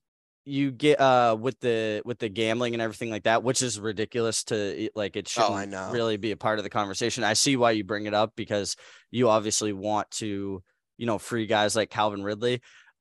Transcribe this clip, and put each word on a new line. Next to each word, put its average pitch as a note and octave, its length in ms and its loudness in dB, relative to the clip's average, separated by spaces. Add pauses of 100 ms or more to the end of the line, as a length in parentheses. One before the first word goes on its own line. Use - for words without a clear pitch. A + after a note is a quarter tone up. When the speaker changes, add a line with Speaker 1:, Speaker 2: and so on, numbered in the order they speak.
(440)
Speaker 1:
you C#3 280 0
get, D3 280 4
uh, B2 380 6
with A#2 220 -4
the, A2 440 0
with A#2+ 140 -8
the A2+ 100 -4
gambling A2+ 460 0
and A#2 80 -4
everything A2+ 280 -6
like G#2 120 -6
that, A2+ 220 4
which B2+ 180 2
is A2+ 160 -4
ridiculous A2 680 -2
to, G#2 520 -4
like, G2+ 180 -4
it G2+ 220 -6
Speaker 2:
Oh, G#2+ 160 4
I G2 80 -4
Speaker 1:
shouldn't G2 100 -8
Speaker 2:
know. F#2+ 220 -8
Speaker 1:
really A2+ 240 0
be G#2 160 -4
a F#2+ 40 -6
part G#2+ 220 0
of G2 60 -4
the G2+ 60 -10
conversation. G#2+ 520 -2
I G#2+ 120 2
see C#3 220 2
why A#2+ 160 4
you G#2+ 120 0
bring G#2 220 -6
it G#2 80 -2
up, A2 200 2
because G2+ 400 -4 (380)
you A#2+ 160 4
obviously G#2+ 440 2
want G2+ 400 -2
to, G2 480 -6 (360)
you A#2+ 100 -6
know, G#2+ 120 0
free A2+ 280 -4
guys G#2 300 2
like G#2 140 0
Calvin G#2 340 -2
Ridley. A#2 380 -2 (380)